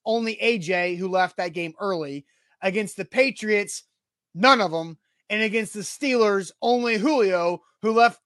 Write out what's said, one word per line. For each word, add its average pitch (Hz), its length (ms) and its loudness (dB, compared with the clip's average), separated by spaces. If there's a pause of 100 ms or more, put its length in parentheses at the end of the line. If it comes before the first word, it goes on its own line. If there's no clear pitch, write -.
only 226 360 -2
A 226 180 2
J, 180 380 -2
who 185 120 -6
left 185 300 0
that 180 160 -6
game 170 260 -6
early. 156 460 -6 (340)
Against 190 380 -4
the 196 80 -8
Patriots, 214 800 0 (500)
none 240 260 4
of 170 140 0
'em. 165 240 -6 (320)
And 214 120 0
against 220 300 -2
the 208 80 -8
Steelers, 214 800 0
only 240 380 0
Julio, 185 640 2 (180)
who 220 120 0
left 233 340 4